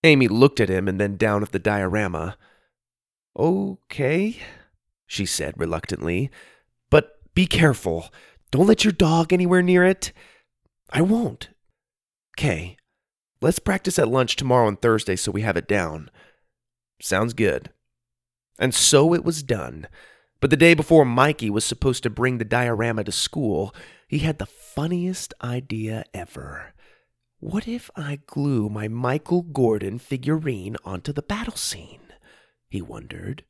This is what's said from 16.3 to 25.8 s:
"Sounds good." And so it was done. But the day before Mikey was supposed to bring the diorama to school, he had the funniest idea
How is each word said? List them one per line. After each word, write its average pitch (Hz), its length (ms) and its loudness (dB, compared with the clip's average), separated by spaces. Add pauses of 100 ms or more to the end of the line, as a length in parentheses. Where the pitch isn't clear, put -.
"Sounds 110 320 -2
good." 92 360 0 (840)
And 127 160 0
so 151 400 4
it 170 120 0
was 156 180 -4
done. 78 460 -8 (500)
But 135 120 0
the 156 60 4
day 165 180 8
before 156 300 6
Mikey 127 460 0
was 104 140 -2
supposed 127 400 -2
to 123 60 -2
bring 123 280 -2
the 113 60 -4
diorama 117 580 -2
to 101 80 -6
school, 101 640 -4 (320)
he 147 140 -2
had 156 180 -2
the 98 80 -8
funniest 175 960 -6
idea 110 640 -6 (100)